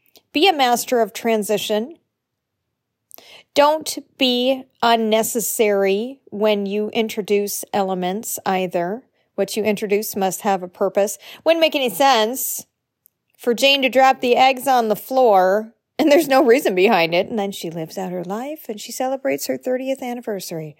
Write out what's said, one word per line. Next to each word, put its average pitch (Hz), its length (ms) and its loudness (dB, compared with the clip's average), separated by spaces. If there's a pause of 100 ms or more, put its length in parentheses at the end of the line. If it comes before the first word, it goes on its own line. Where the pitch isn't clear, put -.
(340)
Be 330 160 4
a 359 40 4
master 247 460 0
of 214 140 0
transition. 220 840 -2 (1600)
Don't 294 460 0 (180)
be 262 460 0 (180)
unnecessary 220 1400 0
when 208 400 0
you 208 240 -4
introduce 208 720 -4 (100)
elements 190 720 -4
either. 185 580 -4 (320)
What 196 200 -4
you 214 80 -2
introduce 202 520 -2
must 190 260 -4
have 196 220 -2
a 180 40 -12
purpose. 196 500 -2 (280)
Wouldn't 330 160 2
make 311 140 2
any 262 140 0
sense 254 760 0 (720)
for 240 160 0
Jane 269 300 2
to 247 60 2
drop 262 300 4
the 240 160 2
eggs 262 320 2
on 240 220 2
the 202 60 2
floor, 214 760 2 (240)
and 302 140 2
there's 311 160 4
no 269 160 4
reason 254 320 4
behind 180 380 2
it. 180 140 0
And 226 120 -4
then 202 120 -4
she 190 180 -10
lives 160 280 -10
out 185 140 -8
her 180 120 -8
life, 214 440 -10
and 214 120 -10
she 240 120 -14
celebrates 269 560 -4
her 262 100 -4
thirtieth 262 440 -4
anniversary. 202 800 -8